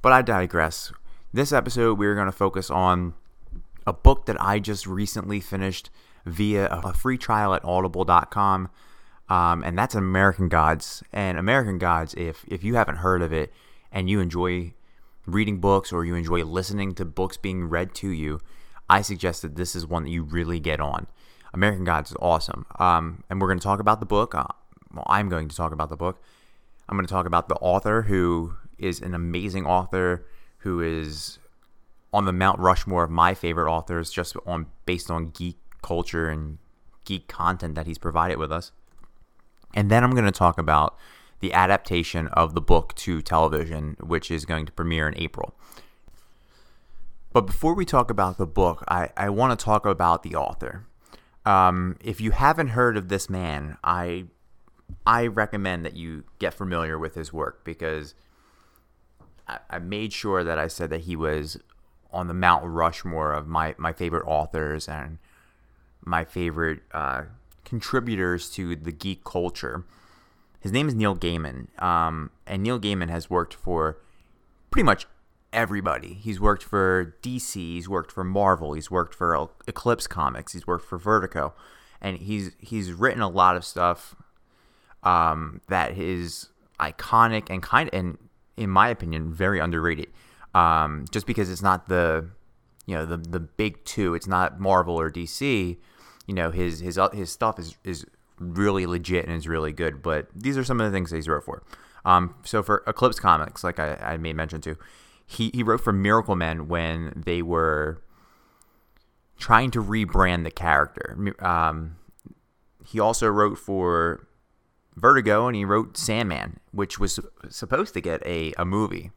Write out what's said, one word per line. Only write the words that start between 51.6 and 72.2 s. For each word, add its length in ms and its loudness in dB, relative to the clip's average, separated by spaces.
if 160 -8
you 120 -2
haven't 380 2
heard 280 2
of 140 -4
this 180 -4
man, 560 -6
I, 400 -2
I 200 4
recommend 580 -2
that 100 -8
you 300 -12
get 160 -2
familiar 440 -4
with 160 -6
his 160 -10
work, 320 -6
because 520 -8
I, 120 -10
I 120 -8
made 340 -6
sure 280 0
that 160 -2
I 100 -2
said 220 -6
that 120 -4
he 120 -6
was 440 -4
on 160 -6
the 80 -6
Mount 300 4
Rushmore 680 0
of 120 -6
my, 300 -2
my 160 -4
favorite 340 -4
authors 640 -2
and 300 -12
my 220 -2
favorite, 560 -4
uh, 320 -4
contributors 840 -2
to 260 -6
the 160 -8
geek 340 -8
culture. 600 -6
His 140 -6
name 160 2
is 60 -2
Neil 200 2
Gaiman, 520 -6
um, 480 0